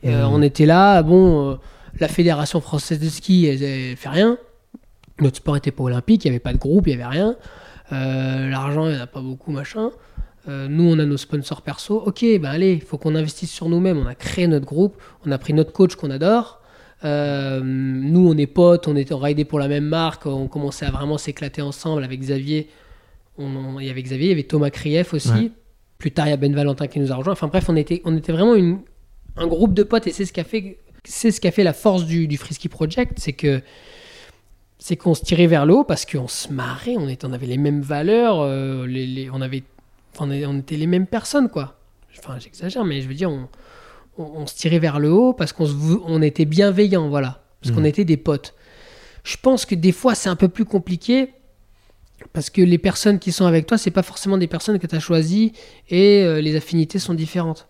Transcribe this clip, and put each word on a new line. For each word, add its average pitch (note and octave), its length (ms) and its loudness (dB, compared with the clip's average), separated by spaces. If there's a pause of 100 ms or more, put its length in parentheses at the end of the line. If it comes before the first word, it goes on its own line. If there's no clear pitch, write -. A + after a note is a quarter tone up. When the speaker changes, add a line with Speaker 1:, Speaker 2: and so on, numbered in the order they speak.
Speaker 1:
Et, B2 100 0
euh, C#3 140 2
Speaker 2:
Mmh. C#3 60 2
Speaker 1:
on D3 80 4
était D3 240 4
là, F3+ 380 8
bon, D#3+ 480 6
euh, C3 40 -8 (440)
la D#3 100 0
Fédération E3 500 0
Française D3 400 -4
de D#3+ 80 -2
Ski, F3+ 380 2
elle, C#3 180 0
elle C3 320 -6
fait C3+ 140 -12
rien. G#3+ 280 2 (840)
Notre C3+ 160 2
sport D3 180 -2
était C#3+ 160 -2
pas C3+ 120 -8
olympique, B2+ 420 0
il - 20 2
y C3 40 2
avait A#2+ 80 -2
pas B2 120 -8
de B2 60 0
groupe, F3 300 2
il - 20 2
y C#3 40 -2
avait A#2+ 120 -8
rien. F#3+ 320 -2 (560)
Euh, C3 560 -4
l'argent, C#3+ 400 -2
il D3+ 60 -2
y - 20 -6
en B2 40 -8
a B2 60 -12
pas - 140 -14
beaucoup, C3 300 -10
machin. A3 400 -6 (580)
Euh, C#3 180 -8
nous, D#3 160 2
on E3 160 4
a D3+ 60 2
nos C#3+ 100 0
sponsors C#3 460 -8
perso. - 340 -6 (100)
Ok, G#3 180 -2
ben G#3+ 260 4
allez, E3+ 320 2
faut - 160 -10
qu'on D#3 180 0
investisse D#3 340 -4
sur E3 200 -6
nous-mêmes. F3 280 2
On C3 100 0
a B2 80 -6
créé - 320 -4
notre D3 180 2
groupe, F#3 360 0 (240)
on D3 60 -2
a C3+ 60 -2
pris - 160 -4
notre D#3 180 2
coach F#3 240 2
qu'on D3+ 160 -8
adore. F#3+ 480 0 (460)
Euh, C#3 580 -2
nous, C3+ 640 2
on D#3+ 80 6
est D3 120 2
potes, F3 420 4
on D3 80 0
était C#3 160 -2
ridés D3 320 -2
pour D3+ 140 -4
la C#3 100 -2
même D3 160 -2
marque, D#3+ 400 -4
on C3+ 240 -4
commençait D3 360 -8
à C#3 60 -4
vraiment C#3+ 260 -4
s'éclater C#3+ 440 -10
ensemble C#3+ 420 -6
avec C3 160 -8
Xavier. C#3+ 480 -4 (720)
On, C#3 180 -8
on, C3+ 240 -10
il C3+ 80 -8
y - 20 -6
avait B2+ 140 -8
Xavier, C3 240 -4
il - 20 2
y F#3+ 40 2
avait D3 100 -2
Thomas D3 260 0
Krief D#3 440 -2
aussi. C#3 160 -2
Speaker 2:
Ouais. A3 220 2 (460)
Speaker 1:
Plus - 140 -6
tard, D3+ 160 0
il D3+ 40 2
y - 20 2
a C#3 40 0
Ben C#3+ 160 0
Valentin C#3+ 340 -2
qui D3 120 -6
nous C3+ 140 0
a - 20 -4
rejoints. D3 180 -2
Enfin E3+ 140 -4
bref, F#3 220 0
on E3+ 80 2
était, E3+ 260 -2
on D#3+ 140 0
était D#3+ 160 -4
vraiment G#3 220 4
une, F#3 240 4 (580)
un E3+ 100 -2
groupe F3+ 260 2
de G3+ 100 4
potes A3 240 0
et E3 40 -4
c'est G3 140 -4
ce - 80 -12
qui F3 80 -6
a - 20 -4
fait, G3 360 -8 (260)
c'est - 260 0
ce - 80 -2
qui - 80 0
a E3 40 4
fait G3+ 120 2
la E3 100 2
force F#3 320 2
du, E3 220 0
du D3 100 -4
Frisky - 320 -10
Project, E3 480 -4
c'est - 160 -6
que, C3+ 280 0 (1160)
c'est - 200 -6
qu'on E3 180 0
se - 80 -10
tirait E3+ 240 4
vers D#3 180 4
le D#3+ 80 6
haut C#4 100 6
parce E3+ 220 -4
qu'on C3 220 -8
se - 240 -10
marrait, C3 460 -6
on D3+ 100 -4
était, C3 180 -8
on B2+ 80 -6
avait B2 140 -8
les B2 100 -4
mêmes C#3+ 240 0
valeurs, F3 600 0
euh, C3+ 440 -4
les, B2+ 220 -6
les, C3 220 -10
on C3+ 120 -6
avait, C3 220 -8 (500)
enfin, D3 140 -8
on C#3 40 -4
est-, C#3 140 -4
on C#3 140 -4
était C#3 160 -10
les D#3 120 -2
mêmes F3+ 200 2
personnes, B3 420 -2
quoi. C3+ 280 -10 (420)
Enfin, C3 200 -14
j'exagère, F#3 460 -10
mais C#3+ 160 -4
je C3 60 -8
veux C3+ 60 -8
dire, E3 180 -4
on, C3 160 -8 (720)
on, E3 60 -12 (180)
on C#3+ 60 -10
se - 80 -16
tirait E3 240 0
vers D3 200 0
le D3 120 2
haut B3 220 4
parce E3 200 -4
qu'on E3 120 -2
se D3 80 0
vou-, D#3 320 0
on D#3+ 160 0
était D3+ 240 2
bienveillants, F#3 640 2
voilà. C#3 320 -4 (200)
Parce A#2+ 100 -4
Speaker 2:
Mhm. A2+ 60 2
Speaker 1:
qu'on D#3 80 2
était D#3+ 200 2
des D#3+ 120 2
potes. - 360 -4 (680)
Je - 180 -10
pense C4 240 2
que G3+ 100 -2
des F3 180 4
fois, B3 200 2
c'est - 160 -4
un F3 60 0
peu F#3 140 4
plus G#3+ 160 -2
compliqué A#3 640 0 (1040)
parce D#3 160 -6
que - 120 2
les F3 160 6
personnes G3 420 2
qui F#3 120 -4
sont F#3 140 0
avec E3 200 4
toi, A3+ 120 0
c'est G3+ 140 0
pas F#3 120 0
forcément - 340 -2
des F3+ 100 0
personnes F#3+ 320 -2
que E3+ 80 -6
t'as D#3+ 120 -4
choisies E3+ 540 2 (360)
et, G3 340 6
euh, D#3+ 180 2
les D#3 140 0
affinités D#3+ 440 0
sont F3+ 140 -4
différentes. D#3+ 560 -4